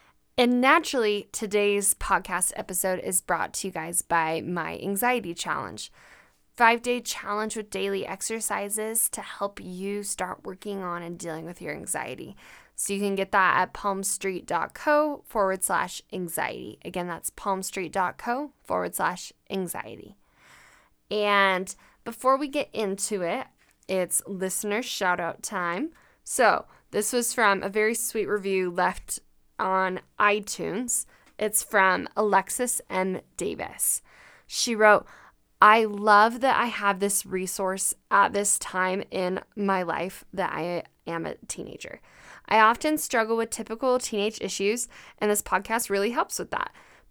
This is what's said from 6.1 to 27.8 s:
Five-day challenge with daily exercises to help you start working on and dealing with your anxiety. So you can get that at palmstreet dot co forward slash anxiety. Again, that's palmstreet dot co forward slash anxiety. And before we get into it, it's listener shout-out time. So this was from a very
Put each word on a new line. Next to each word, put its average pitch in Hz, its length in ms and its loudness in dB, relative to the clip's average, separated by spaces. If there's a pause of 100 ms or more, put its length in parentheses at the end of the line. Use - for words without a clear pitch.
Five-day 240 440 4
challenge 214 540 -6
with 208 140 -10
daily 196 360 -4
exercises 214 1040 -4
to - 120 -8
help 202 420 -8
you 196 380 -6
start 185 420 -6
working 196 380 -8
on 175 220 -6
and 170 160 -10
dealing 160 260 -8
with 170 160 -14
your 156 140 -8
anxiety. 135 600 -8 (400)
So - 180 -4
you 196 60 -2
can 202 140 0
get 196 180 -2
that 185 260 6
at 180 180 0
palmstreet 196 720 -4
dot 165 260 -2
co 294 540 2
forward 190 360 0
slash 180 380 -2 (100)
anxiety. - 720 -6
Again, 180 240 -6
that's 170 220 -8
palmstreet 190 640 -4
dot 185 260 -2
co 269 360 -4 (100)
forward 180 320 -2
slash 180 360 -4 (200)
anxiety. 170 640 -8 (960)
And 196 640 2 (280)
before 254 340 2
we 285 100 -4
get 269 240 -2
into 196 520 -4
it, 185 240 -4 (400)
it's 185 400 0
listener 202 560 -2
shout-out 175 580 -2
time. 185 480 -4 (340)
So 208 440 4 (240)
this 202 200 0
was 240 220 0
from 202 300 4
a 196 60 -2
very 214 260 0